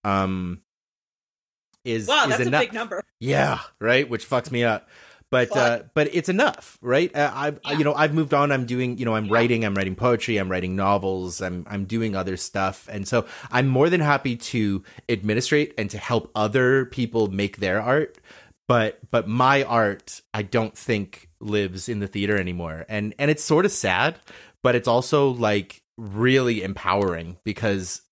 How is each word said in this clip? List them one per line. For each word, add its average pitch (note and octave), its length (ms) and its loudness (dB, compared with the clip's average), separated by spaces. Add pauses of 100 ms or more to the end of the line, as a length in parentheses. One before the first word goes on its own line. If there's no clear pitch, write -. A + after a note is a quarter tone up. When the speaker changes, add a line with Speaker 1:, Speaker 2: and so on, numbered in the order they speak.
Speaker 1:
um, F#2+ 560 -2 (1200)
is, A2+ 240 -2
Speaker 2:
Wow, D4 160 4
Speaker 1:
is C#3+ 60 2
Speaker 2:
that's B2 120 2
a A#2+ 60 2
Speaker 1:
enough. C#3 140 2
Speaker 2:
big - 120 -2
number. A3 300 -6 (160)
Speaker 1:
Yeah, C3+ 400 0 (220)
right? B2 280 2
Which A#2 200 -8
fucks B2+ 220 -2
me A#2+ 120 0
up. A2 240 0 (440)
But, B2 180 2
Speaker 2:
Fuck. - 80 -2
Speaker 1:
uh, A#2+ 220 2 (140)
but D3+ 220 2
it's F3 140 0
enough, - 520 -2
right? C3+ 340 2
Uh, D3 180 2
I've, D3 320 -4
Speaker 2:
Yeah. D3 120 -2
Speaker 1:
you D3+ 60 2
know, D3 100 2
I've D3 220 2
moved D3+ 180 2
on. C#3+ 200 4
I'm B2+ 120 0
doing, B2 320 -2
you B2+ 80 -6
know, A2+ 80 2
I'm G#2+ 120 0
Speaker 2:
Yeah. G2+ 80 0
Speaker 1:
writing, A#2 320 4
I'm G2 100 -2
writing F#2+ 200 -2
poetry, A#2 420 0
I'm F#2+ 120 -2
writing F#2 280 -2
novels, F#2+ 640 0
I'm, F2+ 280 -6
I'm G2+ 160 -6
doing A2 300 -2
other F#2 220 -4
stuff. - 520 -4
And G2+ 180 -8
so A#2+ 180 0 (260)
I'm B2+ 160 2
more C3 220 4
than F3+ 100 2
happy C#3 380 0
to G#2 460 -2 (260)
administrate A#2 680 0
and G#2 140 -4
to G#2+ 60 -10
help A2+ 360 -2
other B2+ 520 2
people A2+ 420 0
make G2 300 -4
their G2 240 0
art. C#3 360 -2 (520)
But, A2+ 300 2 (120)
but A2+ 160 0
my C3 360 4
art, A2+ 580 -2 (120)
I G#2+ 100 -4
don't A2 340 -2
think - 500 -4 (140)
lives G2+ 480 -4
in G#2+ 100 -4
the G2+ 80 -4
theater G2+ 300 0
anymore. F2 500 -6
And, G#2+ 320 -4
and C#3+ 100 2
it's D3+ 140 0
sort E3 220 4
of G3 80 2
sad, A2 440 0 (460)
but B2 120 4
it's A#2+ 120 0
also, C3 420 4
like, G#2+ 540 -2 (140)
really A#2 680 2
empowering F2+ 800 -2
because G2+ 580 -4 (100)